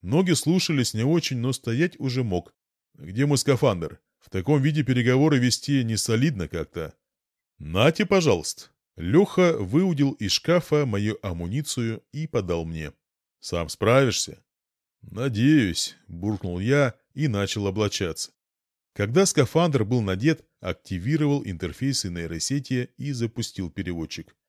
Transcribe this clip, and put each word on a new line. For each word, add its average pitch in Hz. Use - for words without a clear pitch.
Ноги 170
слушались 156
не 107
очень, 147
но 127
стоять 127
уже 131
мог. 92
"Где 98
мой 143
скафандр? 117
В -
таком 131
виде 151
переговоры 131
вести 127
не 113
солидно 117
как-то". 78
"Нате, 113
пожалуйста". 151
Леха 165
выудил 139
из 104
шкафа 156
мою 104
амуницию 110
и 156
подал 87
мне. 80
"Сам 85
справишься?" 120
"Надеюсь", 113
буркнул 90
я 131
и 151
начал 101
облачаться. 98
Когда 120
скафандр 147
был 120
надет, 104
активировал 143
интерфейсы 95
нейросети 87
и 143
запустил 113
переводчик. 85